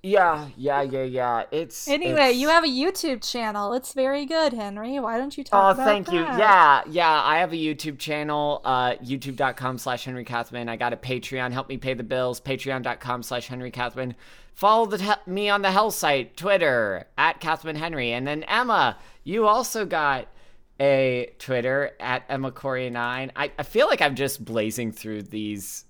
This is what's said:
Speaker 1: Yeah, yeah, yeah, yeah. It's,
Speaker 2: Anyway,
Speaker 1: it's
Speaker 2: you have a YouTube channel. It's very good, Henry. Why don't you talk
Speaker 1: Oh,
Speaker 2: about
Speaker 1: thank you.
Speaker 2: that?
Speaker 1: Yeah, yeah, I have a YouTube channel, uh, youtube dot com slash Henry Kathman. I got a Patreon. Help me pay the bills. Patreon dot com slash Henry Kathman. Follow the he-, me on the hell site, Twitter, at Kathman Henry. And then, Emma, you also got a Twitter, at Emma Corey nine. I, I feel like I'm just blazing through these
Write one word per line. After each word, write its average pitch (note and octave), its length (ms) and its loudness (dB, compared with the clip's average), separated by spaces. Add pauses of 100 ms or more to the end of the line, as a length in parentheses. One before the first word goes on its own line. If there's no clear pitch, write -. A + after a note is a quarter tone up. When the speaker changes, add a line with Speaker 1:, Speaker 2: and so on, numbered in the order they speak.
Speaker 1:
Yeah, E3+ 520 4
yeah, C#3 240 0
yeah, C3+ 220 -4
yeah. B2 460 -2
It's, - 380 -8
Speaker 2:
Anyway, D4 440 2
Speaker 1:
it's B3 60 2
Speaker 2:
you C#4+ 120 0
have E4 160 4
a - 20 2
YouTube C#4 580 -2
channel. G#3 460 -4
It's B3+ 220 -6
very C#4 320 0
good, D#4+ 260 2
Henry. A3 480 -8
Why A3+ 180 -2
don't C#4 200 -4
you C4+ 80 -10
talk G3+ 180 4
Speaker 1:
Oh, G3 80 8
Speaker 2:
about C4 160 2
Speaker 1:
thank G3+ 240 2
you. F3 80 2
Speaker 2:
that? E3 180 -2
Speaker 1:
Yeah, F3+ 440 8 (100)
yeah, D#3 320 4
I D3+ 140 4
have E3 160 2
a - 20 -6
YouTube D#3 440 -4
channel, D3 640 -2
uh, B2+ 300 2
youtube B2+ 420 -8
dot C3 180 0
com B2+ 220 -6
slash B2 260 -6
Henry B2+ 220 -10
Kathman. A#2+ 420 -6
I A2+ 80 -6
got A#2+ 160 -2
a A#2 60 -6
Patreon. B2+ 560 -6
Help C3 160 -6
me C3 80 -8
pay C3 160 -4
the B2 100 -6
bills. B2+ 380 -2
Patreon C3+ 420 -4
dot A#2+ 160 -6
com B2 240 -6
slash B2 240 -6
Henry B2+ 240 -10
Kathman. B2 440 -6 (380)
Follow A3 340 4
the G3+ 140 -4
he-, G3+ 300 -2
me G3+ 180 -2
on G3+ 120 4
the G3 100 2
hell G#3 180 4
site, C#3 460 0
Twitter, C3+ 720 2 (100)
at D#3 220 2
Kathman D#3+ 380 -4
Henry. D3+ 340 -4
And B2 160 -4
then, D3+ 160 -4
Emma, G#3 540 2 (260)
you G#3 240 0
also A3 380 2
got D3 420 0 (540)
a C3 580 2
Twitter, C3 520 0 (100)
at B2+ 260 -2
Emma C3+ 240 -4
Corey B2+ 380 -4
nine. A#2+ 480 -6
I, D3 200 -4
I D3 60 -6
feel B3 240 2
like - 140 2
I'm C#3+ 140 2
just C3 280 -4
blazing A2 480 -4
through G#2+ 320 -10
these G#2 680 -10